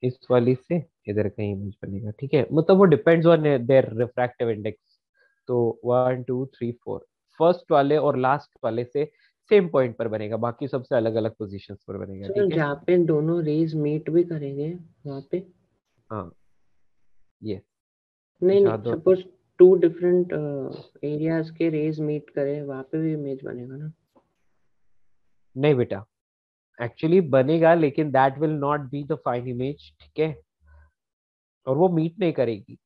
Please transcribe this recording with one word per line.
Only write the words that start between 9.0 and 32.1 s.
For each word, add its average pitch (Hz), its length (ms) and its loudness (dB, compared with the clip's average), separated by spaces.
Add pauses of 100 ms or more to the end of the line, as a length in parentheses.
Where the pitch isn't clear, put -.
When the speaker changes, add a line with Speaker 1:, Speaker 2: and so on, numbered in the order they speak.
Speaker 1:
same 196 180 4
point 131 280 0
पर 117 120 -4
बनेगा, 107 280 -6
बाकी 120 320 -6
सबसे 131 260 -6
अलग-अलग 113 420 0
positions 98 520 -14
पर 101 80 -10
बनेगा। 98 320 -12
Speaker 2:
Sir, 190 40 -6
Speaker 1:
ठीक 202 200 2
है, 151 40 0
Speaker 2:
जहाँ 147 180 0 (120)
पे 180 180 4
दोनों 160 400 0
raise 156 300 0
meet 151 360 -4
भी 170 140 2
करेंगे 151 500 -8 (320)
वहाँ 139 140 -12 (100)
पे? 170 60 -6 (760)
Speaker 1:
हाँ, 98 240 -12 (1080)
ये 98 200 -10 (800)
Speaker 2:
नहीं, 190 220 4
Speaker 1:
जहाँ 190 120 2
Speaker 2:
नहीं, 104 80 -10
Speaker 1:
दो - 160 -4
Speaker 2:
suppose 185 240 2 (340)
two 185 160 10
different, 175 580 2
uh, 143 760 -8
areas 160 440 -2
के 165 180 -2
raise 156 320 -2
meet 151 300 -4
करें, 143 320 -4
वहाँ 135 200 -10
पे 156 160 -6
भी 160 140 -2
image 139 320 -8
बनेगा 123 320 -12
ना? 151 160 -12 (1600)
Speaker 1:
नहीं 143 180 2
बेटा, 107 300 -2 (760)
actually 160 480 0
बनेगा, 160 440 4
लेकिन 151 380 0
that 135 260 2
will 156 180 -2
not 143 280 -2
be 143 180 -10
the 143 160 -6 (100)
fine 123 180 -4
image, 127 440 -8 (100)
ठीक - 180 -20
है, 156 240 -4 (1200)
और 135 100 -2
वो 180 120 2
meet 165 300 -2